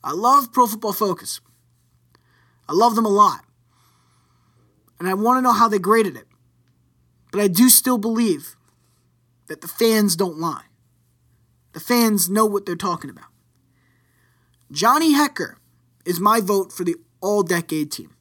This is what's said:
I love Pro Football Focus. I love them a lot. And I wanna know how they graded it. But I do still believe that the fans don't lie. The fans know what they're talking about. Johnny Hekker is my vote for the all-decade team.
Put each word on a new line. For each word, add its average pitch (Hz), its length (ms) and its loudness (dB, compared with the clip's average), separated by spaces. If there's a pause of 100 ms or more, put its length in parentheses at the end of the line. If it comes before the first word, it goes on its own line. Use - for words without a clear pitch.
I 123 100 -8
love 247 400 2
Pro 247 140 2
Football 214 260 -6
Focus. - 480 -6 (1300)
I 143 60 -6
love 220 200 4
them 226 120 0
a - 20 0
lot. 196 380 2 (1500)
And 180 100 -6
I 190 60 -2
wanna 233 260 0
know 254 140 2
how 226 120 4
they 208 120 0
graded 196 360 2
it. - 120 -20 (1040)
But 202 80 -2
I 208 80 2
do 202 200 4
still 247 300 2
believe 220 560 -2 (920)
that 156 120 -16
the - 60 -18
fans 214 480 0
don't 165 240 -4
lie. 160 280 -8 (1040)
The 160 80 -16
fans 214 500 0
know 214 160 2
what 202 180 -4
they're 175 120 -8
talking 170 340 -8
about. - 160 -20 (1400)
Johnny 277 440 2
Hekker 277 420 -2 (480)
is 170 160 -4
my 214 200 2
vote 190 320 -4
for - 120 -10
the 165 100 -4 (260)
all-decade 170 680 -4
team. - 300 -16